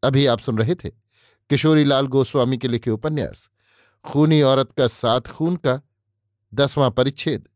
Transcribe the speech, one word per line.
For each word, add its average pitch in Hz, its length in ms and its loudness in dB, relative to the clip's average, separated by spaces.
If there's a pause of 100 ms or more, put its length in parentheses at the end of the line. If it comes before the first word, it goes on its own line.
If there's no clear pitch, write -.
अभी 139 220 2
आप 117 120 2
सुन 113 200 -6
रहे 117 160 0
थे - 160 -12 (600)
किशोरी 151 340 2
लाल 139 220 0
गोस्वामी 131 520 0
के 127 100 -6
लिखे 117 220 -4
उपन्यास 123 600 -6 (540)
खूनी 151 380 2
औरत 135 300 2
का 131 140 0
सात 117 400 -2
खून 170 300 -6
का 135 240 -2 (760)
दसवां 135 360 0
परिच्छेद 131 640 -4